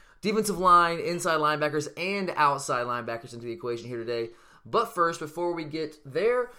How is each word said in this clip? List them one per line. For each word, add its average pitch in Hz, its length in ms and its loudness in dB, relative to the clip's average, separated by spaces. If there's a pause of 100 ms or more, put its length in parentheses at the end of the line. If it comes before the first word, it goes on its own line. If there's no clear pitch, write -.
(220)
defensive 208 360 0
line, 175 420 6
inside 165 360 0
linebackers, 151 500 2 (120)
and 190 360 -2
outside 139 520 2
linebackers 120 480 -6
into 117 100 -12
the 117 80 -8
equation 117 360 -6
here 123 100 -6
today. 117 320 -4 (340)
But 220 300 0
first, 165 260 0
before 170 320 -4
we 165 120 -6
get 151 320 -8 (100)
there, 233 420 0 (100)